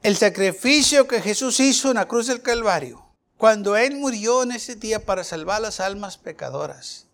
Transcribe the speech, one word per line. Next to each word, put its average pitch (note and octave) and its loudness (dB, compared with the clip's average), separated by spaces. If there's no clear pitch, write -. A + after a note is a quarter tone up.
El G#3 4
sacrificio B3 4
que A#3 0
Jesús G#3+ -2
hizo C4+ 4
en B3 2
la G3+ 0
cruz A#3 -2
del B3 -2
Calvario, F#3 -2
cuando G#3 4
Él C#4 0
murió B3 0
en B3 -4
ese B3 -10
día G#3+ -6
para F#3 -2
salvar F3 -4
las G#3+ -8
almas G3 -6
pecadoras, C#3+ -12